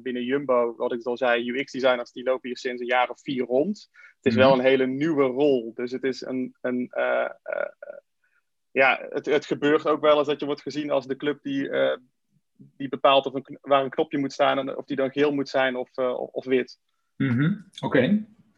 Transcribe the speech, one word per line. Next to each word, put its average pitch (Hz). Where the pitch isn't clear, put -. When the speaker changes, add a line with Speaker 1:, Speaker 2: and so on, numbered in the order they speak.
Speaker 1:
binnen 123
Jumbo, 123
wat 120
ik 120
al 120
zei, 120
U 127
X-designers 127
die 127
lopen 127
hier 120
sinds 123
een 120
jaar 123
of -
vier 127
rond. 147
Het -
is 120
Speaker 2:
Mhm. 127
Speaker 1:
wel 135
een 127
hele 131
nieuwe 139
rol. 127
Dus 123
het 131
is 131
een, 127
een, 123
eh, 123
eh, 50
ja, 131
het, -
het 147
gebeurt 147
ook 151
wel 151
eens 143
dat 147
je 151
wordt 139
gezien 147
als 135
de 135
club 147
die, 139
eh, 135
die -
bepaalt 135
of 131
een 135
kn-, -
waar 135
een 127
knopje 156
moet 139
staan 135
en 135
of 131
die 143
dan 135
geel 147
moet 139
zijn 131
of, 123
eh, 127
of, -
of 127
wit. 127
Speaker 2:
Mhm. 135
Oké. 143